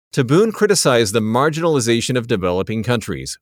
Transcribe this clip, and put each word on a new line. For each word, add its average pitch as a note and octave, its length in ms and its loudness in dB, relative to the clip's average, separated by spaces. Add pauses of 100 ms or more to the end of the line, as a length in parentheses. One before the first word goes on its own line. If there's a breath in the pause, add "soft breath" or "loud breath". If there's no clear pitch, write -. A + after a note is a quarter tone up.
(140)
Tebboune D#3+ 400 2
criticized C3+ 580 2
the A#2 80 0
marginalization B2+ 960 0
of A#2+ 120 -4
developing F#2+ 560 -2
countries F#2+ 580 -6